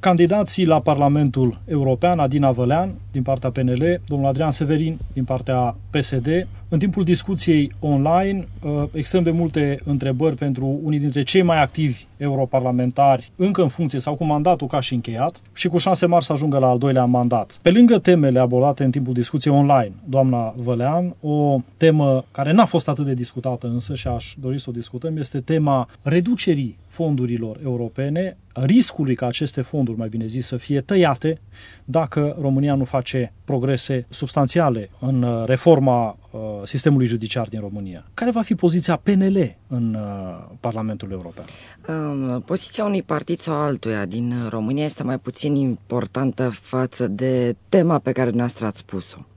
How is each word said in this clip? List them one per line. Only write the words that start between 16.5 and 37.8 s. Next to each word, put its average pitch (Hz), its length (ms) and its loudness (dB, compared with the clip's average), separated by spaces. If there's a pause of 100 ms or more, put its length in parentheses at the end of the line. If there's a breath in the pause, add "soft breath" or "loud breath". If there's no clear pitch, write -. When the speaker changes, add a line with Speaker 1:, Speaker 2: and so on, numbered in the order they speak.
Speaker 1:
la 131 100 4
al 123 100 4
doilea 131 280 4
mandat. 123 560 0
Pe 170 100 6
lângă 226 280 8
temele 147 400 4
abordate 127 440 2
în 131 80 2
timpul 131 220 -2
discuției 131 400 0
online, 139 380 4 (180)
doamna 127 480 2
Vălean, 127 640 -2
o 147 380 2 (180)
temă 147 540 4
care 139 200 -2
n-a 208 140 8
fost - 220 0
atât 143 180 -2
de 139 80 0
discutată 123 540 -6
însă 120 280 -6
și 127 120 -8
aș 120 320 -6
dori 135 200 -4
să - 100 -14
o - 20 -8
discutăm, 127 460 -8
este 143 220 -6
tema 143 480 0 (140)
reducerii 160 760 0 (100)
fondurilor 120 760 -2
europene, 139 720 -4 (160)
riscului 139 640 2
ca 131 120 -4
aceste - 340 -4
fonduri, 123 360 -2
mai 113 100 -6
bine 113 180 -6
zis, 120 220 -6
să 127 100 -6
fie 143 240 -2
tăiate 160 600 2 (440 loud breath)
dacă 147 560 0
România 139 340 2
nu 135 80 0
face 127 500 -4 (100)
progrese 131 680 -2
substanțiale 135 800 0 (100)
în, 127 240 0
uh, 117 220 -2
reforma, 127 720 4 (140)
uh, - 80 -12 (240)
sistemului 135 420 2
judiciar 113 420 -4
din 113 120 -10
România. 98 540 -12